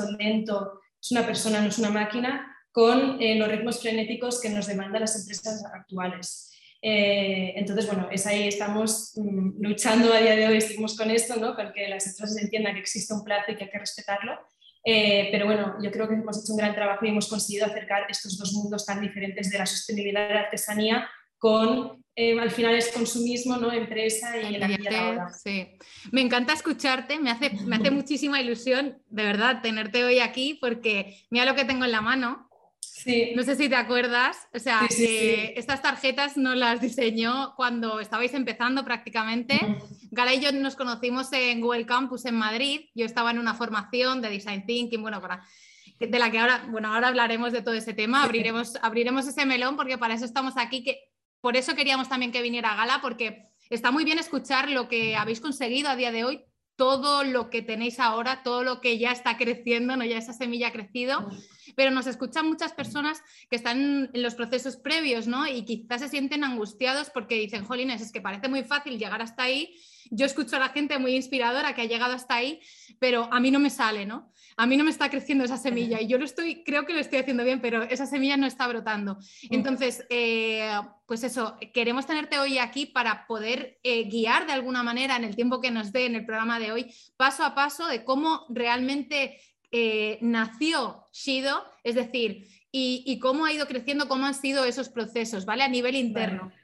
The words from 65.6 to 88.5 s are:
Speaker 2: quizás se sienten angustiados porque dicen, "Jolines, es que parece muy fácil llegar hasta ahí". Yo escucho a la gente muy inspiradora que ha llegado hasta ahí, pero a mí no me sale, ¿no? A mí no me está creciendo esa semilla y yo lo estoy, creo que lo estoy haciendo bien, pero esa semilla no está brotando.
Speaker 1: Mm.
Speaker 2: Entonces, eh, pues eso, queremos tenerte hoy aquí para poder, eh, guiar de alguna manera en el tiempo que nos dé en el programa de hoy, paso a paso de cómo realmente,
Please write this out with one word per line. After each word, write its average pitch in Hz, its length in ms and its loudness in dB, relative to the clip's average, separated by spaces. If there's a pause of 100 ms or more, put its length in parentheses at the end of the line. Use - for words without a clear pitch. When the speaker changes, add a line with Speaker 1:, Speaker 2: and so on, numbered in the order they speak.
Speaker 2:
quizás 240 360 -6
se 285 80 -6
sienten 285 340 -2
angustiados 254 640 -2
porque - 260 -6
dicen, 214 300 -4
"Jolines, 247 360 -4
es 220 100 -12
que 220 100 -10
parece 196 260 -6
muy 262 160 0
fácil 285 360 -4
llegar 214 240 -4
hasta 233 200 -6
ahí". 269 320 -2 (340)
Yo 233 160 0
escucho 277 300 -2
a 277 40 2
la 262 100 2
gente 285 300 -2
muy 254 160 2
inspiradora 262 600 0
que 247 60 -4
ha 233 40 -2
llegado 233 280 0
hasta 254 220 -4
ahí, 269 260 -2 (380)
pero 240 320 2
a 208 100 4
mí 262 100 4
no 277 80 6
me 285 100 4
sale, 214 360 -2
¿no? 226 260 -12 (240)
A 226 100 2
mí 262 120 6
no 294 80 6
me 320 40 4
está 302 200 0
creciendo 277 340 0
esa 247 140 -2
semilla 240 440 -2
y 226 60 -4
yo 247 100 4
lo 269 80 -2
estoy, 330 380 -6
creo 294 220 0
que 339 80 -4
lo 320 60 0
estoy 277 200 0
haciendo 262 240 0
bien, 254 180 2
pero 233 220 0
esa 247 240 -2
semilla 277 300 2
no 269 100 4
está 254 200 -2
brotando. 214 480 -4
Speaker 1:
Mm. - 380 -12
Speaker 2:
Entonces, 254 560 0
eh, 226 640 0 (340)
pues 233 200 -6
eso, 233 320 -4 (160)
queremos 240 340 0
tenerte 302 320 -2
hoy 277 180 2
aquí 254 280 -2
para 226 420 -2
poder, 233 560 -6
eh, 233 220 0
guiar 233 420 2
de 311 60 -2
alguna 254 280 -2
manera 247 360 0
en 233 80 -4
el 202 100 -6
tiempo 247 260 0
que 254 100 0
nos 214 200 -4
dé 254 140 2
en 240 100 -2
el 226 100 -6
programa 226 320 -2
de 220 140 -4
hoy, 240 200 -6 (260)
paso 277 260 2
a 285 100 2
paso 285 340 0
de 240 180 -4
cómo 294 440 0
realmente, 254 880 -2 (320)